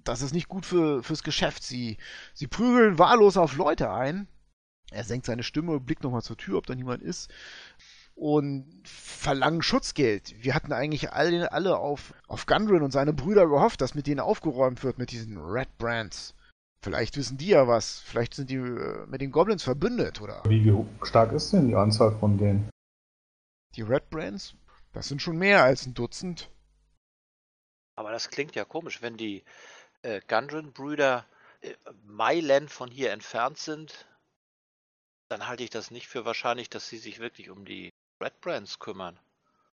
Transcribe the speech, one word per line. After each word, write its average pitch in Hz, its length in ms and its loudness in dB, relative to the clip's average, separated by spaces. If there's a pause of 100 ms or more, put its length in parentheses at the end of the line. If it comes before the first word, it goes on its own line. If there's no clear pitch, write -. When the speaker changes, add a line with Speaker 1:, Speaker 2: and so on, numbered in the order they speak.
Speaker 1:
das 120 200 -6
ist 135 100 -4
nicht 170 140 -2
gut 185 180 -10
für, 156 380 2
fürs - 200 -6
Geschäft. - 400 -2
Sie, 120 340 -8 (360)
sie - 140 -10
prügeln 233 500 6
wahllos 190 400 8
auf 156 180 4
Leute 147 360 0
ein. 139 360 -4 (640)
Er 104 120 -8
senkt 120 240 -6
seine 120 160 -4
Stimme, 151 360 -4
blickt 127 220 -6
nochmal 123 220 -4
zur - 140 -12
Tür, 185 200 -4
ob - 80 -4
da - 80 -8
niemand 127 300 -8
ist. - 280 -10 (840)
Und 143 680 -2
verlangen 147 760 -2
Schutzgeld. 120 720 0 (100)
Wir 127 100 2
hatten 147 200 -2
eigentlich 147 400 -4
alle, 170 400 0
alle 170 240 2
auf, 139 360 -6 (140)
auf - 200 -10
Gundren 190 340 4
und 139 100 0
seine 139 220 2
Brüder 170 340 6
gehofft, 151 320 4
dass 131 160 -2
mit 139 120 -6
denen 143 120 0
aufgeräumt 131 640 0
wird, 127 140 -2
mit 120 140 -6
diesen 113 260 -10
Red 95 400 -6
Brands. 113 560 -6 (500)
Vielleicht 101 340 -2
wissen 131 200 -6
die 156 120 -2
ja 143 180 8
was. 117 320 2
Vielleicht - 340 -4
sind 139 160 -8
die, 131 60 -6
äh, 123 520 -6
mit 127 140 -8
den 135 100 -6
Goblins 175 320 2
verbündet, 143 580 -2
oder? 104 260 -12
Speaker 2:
Wie 110 160 6
ge-, 107 200 6 (200)
stark 113 300 4
ist 151 200 -2
denn 165 160 6
die 107 60 2
Anzahl 107 440 6
von 101 180 4
denen? 101 320 2 (1080)
Speaker 1:
Die 113 80 -8
Red 120 260 0
Brands? 190 460 -8 (360)
Das 104 160 -10
sind 143 140 -8
schon 165 160 -4
mehr 190 260 8
als 131 220 4
ein 127 80 -10
Dutzend. 160 560 -8 (1500)
Speaker 3:
Aber 107 160 -10
das 117 180 -8
klingt 147 260 -8
ja 104 100 -6
komisch, 160 360 -10
wenn 117 160 -8
die, 104 260 -8 (580)
äh, 107 260 -6
Gundren-Brüder, 139 1000 -2 (360)
äh, - 120 -16 (320)
Meilen 139 640 2
von 127 220 -14
hier 123 220 -4
entfernt 117 480 -6
sind, 156 480 -12 (1200)
dann 104 180 -10
halte 123 160 -10
ich 110 60 -8
das 107 220 -12
nicht 120 160 -18
für 117 180 -10
wahrscheinlich, 120 440 -4
dass - 200 -12
sie 117 80 -14
sich 110 220 -18
wirklich 113 300 -14
um 98 140 -20
die 95 280 -16 (300)
Red - 200 -10
Brands 117 380 -10
kümmern. 92 380 -14 (600)